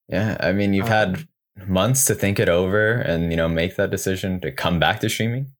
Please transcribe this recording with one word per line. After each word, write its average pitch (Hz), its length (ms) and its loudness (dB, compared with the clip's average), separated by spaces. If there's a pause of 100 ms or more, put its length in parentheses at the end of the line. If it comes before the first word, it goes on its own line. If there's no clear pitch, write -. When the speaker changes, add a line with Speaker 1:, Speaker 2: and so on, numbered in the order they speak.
Speaker 1:
Yeah, 101 320 0
I 90 120 2
mean, 101 220 2
you've 98 120 2
Speaker 2:
Um, 117 40 0
Speaker 1:
had 98 380 0 (400)
months 101 380 2
to 107 80 2
think 98 240 -2
it 104 100 2
over 95 460 2
and, 85 360 -2
you 82 60 0
know, 82 120 2
make 82 280 -2
that 98 140 0
decision 92 500 -4
to 76 120 -6
come 85 260 0
back 78 220 2
to 107 80 -2
streaming, 117 520 -4